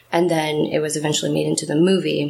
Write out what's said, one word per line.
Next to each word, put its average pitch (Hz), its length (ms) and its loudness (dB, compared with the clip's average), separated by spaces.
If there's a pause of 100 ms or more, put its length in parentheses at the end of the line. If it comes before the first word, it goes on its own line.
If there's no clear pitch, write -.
(120)
And 175 180 2
then 156 360 0
it 156 140 -2
was 151 160 -4
eventually 151 360 -2
made 151 160 0
into 156 180 -2
the 151 100 -2
movie. 151 540 2